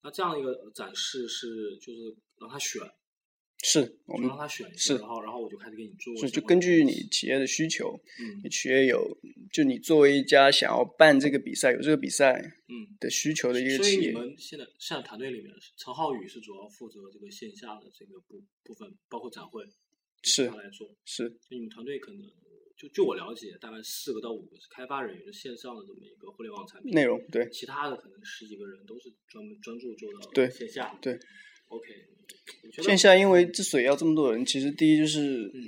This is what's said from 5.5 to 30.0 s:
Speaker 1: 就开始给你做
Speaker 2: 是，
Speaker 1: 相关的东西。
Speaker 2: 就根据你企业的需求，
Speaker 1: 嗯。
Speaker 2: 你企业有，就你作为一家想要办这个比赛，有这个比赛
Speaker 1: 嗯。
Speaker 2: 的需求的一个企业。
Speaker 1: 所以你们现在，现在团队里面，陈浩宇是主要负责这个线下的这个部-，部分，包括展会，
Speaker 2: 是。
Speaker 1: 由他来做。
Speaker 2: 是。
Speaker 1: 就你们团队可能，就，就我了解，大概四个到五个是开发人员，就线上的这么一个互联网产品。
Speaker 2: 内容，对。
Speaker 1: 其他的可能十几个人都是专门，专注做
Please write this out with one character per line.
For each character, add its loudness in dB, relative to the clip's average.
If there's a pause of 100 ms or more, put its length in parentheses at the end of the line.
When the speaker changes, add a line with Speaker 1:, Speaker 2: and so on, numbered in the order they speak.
Speaker 1:
就 -16
开 -18
始 -18
给 -14
你 -14
做 -12
Speaker 2:
是， -8
Speaker 1:
相 -
关 -4
的 -
东 -2
西。 -6
Speaker 2:
就 -4
根 6
据 6
你 0
企 -2
业 0
的 0
需 -2
求， -6 (180)
Speaker 1:
嗯。 -14
Speaker 2:
你 -10
企 -6
业 6
有， 0 (340)
就 2
你 2
作 4
为 8
一 2
家 8
想 2
要 2
办 6
这 2
个 0
比 -6
赛， 2
有 -4
这 0
个 4
比 -6
赛 2 (280)
Speaker 1:
嗯。 -16 (100)
Speaker 2:
的 -6
需 -2
求 -2
的 -2
一 -4
个 0
企 4
业。 0
Speaker 1:
所 0
以 0
你 -2
们 -10
现 -18
在， -14 (140)
现 -10
在 -10
团 -16
队 -8
里 -12
面， -20 (240)
陈 -16
浩 -4
宇 -10
是 -18
主 -20
要 -20
负 -20
责 -20 (120)
这 -20
个 -20
线 -18
下 -18
的 -20
这 -20
个 -20
部-， -20 (220)
部 -20
分， -20 (220)
包 -12
括 -16
展 -20
会， -18 (600)
Speaker 2:
是。 0
Speaker 1:
由 -6
他 -16
来 -18
做。 -20 (160)
Speaker 2:
是。 -10
Speaker 1:
就 -16 (140)
你 -14
们 -12
团 -18
队 -10
可 -18
能， -20 (540)
就， -20
就 0
我 -2
了 -12
解， -18
大 -16
概 -16
四 -10
个 -8
到 -10
五 -12
个 -20
是 -20
开 -18
发 -8
人 -10
员， -20
就 -20
线 -16
上 -16
的 -18
这 -20
么 -20
一 -20
个 -20
互 -18
联 -14
网 -14
产 -20
品。 -8
Speaker 2:
内 4
容， 0 (120)
对。 -2
Speaker 1:
其 -14
他 -8
的 -8
可 -20
能 -20
十 -18
几 -18
个 -16
人 -20
都 -20
是 -20 (140)
专 -20
门， -20
专 -16
注 -12
做 -16